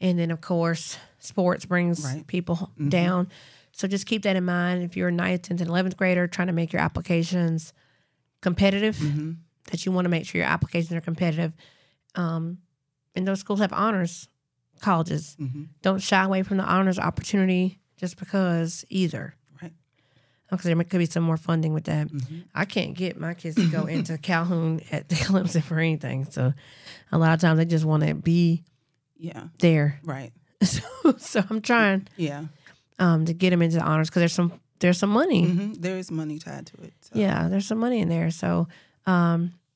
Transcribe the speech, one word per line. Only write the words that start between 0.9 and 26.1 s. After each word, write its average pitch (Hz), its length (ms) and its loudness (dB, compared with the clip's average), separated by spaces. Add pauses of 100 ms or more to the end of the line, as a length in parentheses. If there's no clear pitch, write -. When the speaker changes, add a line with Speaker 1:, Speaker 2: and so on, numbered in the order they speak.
Speaker 1:
sports - 460 0
brings 175 380 0
Speaker 2:
Right. 147 240 -6
Speaker 1:
people 175 300 -2 (160)
Speaker 2:
Mm-hmm. 143 160 0
Speaker 1:
down. 180 380 2 (440)
So - 160 -4
just 196 180 -2
keep 220 180 -2
that 196 120 2
in 185 80 0
mind. 180 400 0
If 175 140 -6
you're 180 100 0
a 175 60 0
ninth, 180 300 0
tenth, 175 180 -4
and 170 80 -2
eleventh 185 260 0
grader 180 320 2
trying 180 200 -2
to 185 60 -2
make 165 200 -2
your 165 80 2
applications 170 880 0 (720)
competitive, 196 560 2
Speaker 2:
Mm-hmm. 151 340 -2 (400)
Speaker 1:
that - 140 -6
you 190 80 -2
wanna 180 160 2
make 170 160 0
sure - 140 -4
your 170 100 0
applications 170 440 -2
are 165 80 -4
competitive. 165 520 -2 (600)
Um, 165 420 -4 (580)
and 185 120 -4
those 196 120 -2
schools 196 220 -4
have 190 100 0
honors 190 560 -2 (540)
colleges. 165 580 -2
Speaker 2:
Mm-hmm. 143 240 -8 (180)
Speaker 1:
Don't 190 200 0
shy 190 220 2
away 190 200 0
from 196 140 -2
the 185 60 0
honors 185 360 2
opportunity 185 800 0 (160)
just 180 220 -8
because 170 720 -2
either. 165 460 -4 (260)
Speaker 2:
Right. 170 100 -16 (800)
Speaker 1:
Because 185 160 -4
there 170 180 4
could 170 140 -2
be 175 80 4
some 165 180 -2
more 160 140 2
funding 160 360 0
with 160 120 -2
that. 151 220 -2
Speaker 2:
Mm-hmm. 156 320 -8 (140)
Speaker 1:
I - 120 -2
can't - 300 -4
get 180 240 -6
my 170 160 -6
kids 165 200 -8
to 175 120 4
go 160 180 0
Speaker 2:
<laughs> 151 100 -4
Speaker 1:
into 165 220 -4
Calhoun 165 640 0 (100)
at - 160 -6
<laughs> - 20 -20
Clemson 180 540 2
for 160 160 -4
anything. 143 460 -2